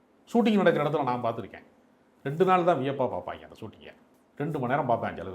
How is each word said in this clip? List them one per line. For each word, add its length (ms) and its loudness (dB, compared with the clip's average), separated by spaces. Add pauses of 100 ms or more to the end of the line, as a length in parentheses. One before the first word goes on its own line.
(320)
ஷூட்டிங் 320 4
நடக்கிற 200 4
இடத்துல 280 0
நான் 160 -4
பார்த்துருக்கேன், 400 -8 (580)
ரெண்டு 240 2
நாள் 180 4
தான் 140 4
வியப்பா 320 -2
பார்ப்பாங்க 340 -10
அந்த 140 -20
ஷூட்டிங்கை, 300 -18 (500)
ரெண்டு 180 -4
மணி 140 -2
நேரம் 180 0
பார்ப்பேன் 300 -2
சில 140 -10